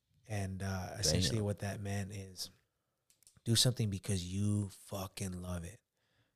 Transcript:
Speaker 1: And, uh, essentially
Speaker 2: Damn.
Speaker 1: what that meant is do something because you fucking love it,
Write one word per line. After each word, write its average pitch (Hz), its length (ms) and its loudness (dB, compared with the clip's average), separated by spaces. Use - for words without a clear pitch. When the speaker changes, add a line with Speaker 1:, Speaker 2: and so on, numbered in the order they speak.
Speaker 1:
And, 98 360 -4
uh, 95 240 -2
essentially 92 380 4
Speaker 2:
Damn. 107 80 2
Speaker 1:
what 101 140 2
that 101 240 -4
meant 101 300 -2
is 95 360 -8
do 117 120 4
something 117 340 4
because 95 340 0
you 101 460 2
fucking 95 560 -6
love 90 220 -4
it, 87 160 -14